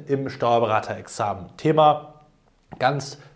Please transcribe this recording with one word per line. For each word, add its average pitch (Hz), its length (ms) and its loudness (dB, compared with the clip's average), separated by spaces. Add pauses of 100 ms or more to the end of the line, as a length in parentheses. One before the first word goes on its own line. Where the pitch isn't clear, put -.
im 135 220 -2
Steuerberaterexamen? 107 1160 -2 (100)
Thema 156 580 2 (640)
ganz 135 400 -2 (180)